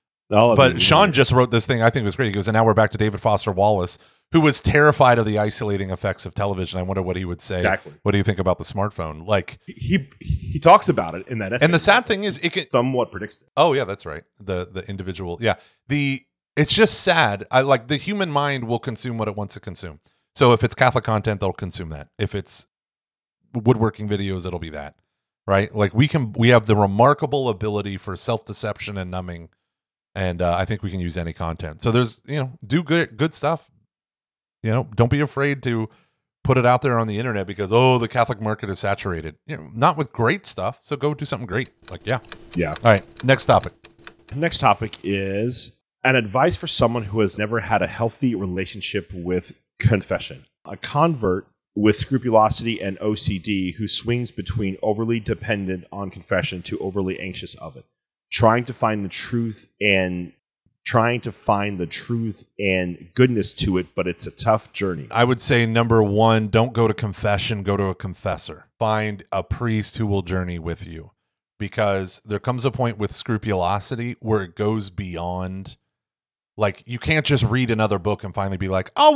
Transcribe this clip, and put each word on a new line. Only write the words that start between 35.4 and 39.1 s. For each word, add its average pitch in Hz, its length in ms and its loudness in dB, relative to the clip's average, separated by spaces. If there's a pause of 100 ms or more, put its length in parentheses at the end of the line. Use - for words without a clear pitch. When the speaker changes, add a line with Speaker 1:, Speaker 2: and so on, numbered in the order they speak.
Speaker 2:
to 117 240 -2 (560)
put 127 140 4
it 123 80 2
out 123 160 4
there 123 180 2
on 113 80 0
the 104 100 -4
internet 107 300 -4
because, 98 240 -6
"Oh, 127 260 6
the 113 120 -2
Catholic 117 320 0
market 107 280 -4
is 95 80 -4
saturated." 85 600 -6 (100)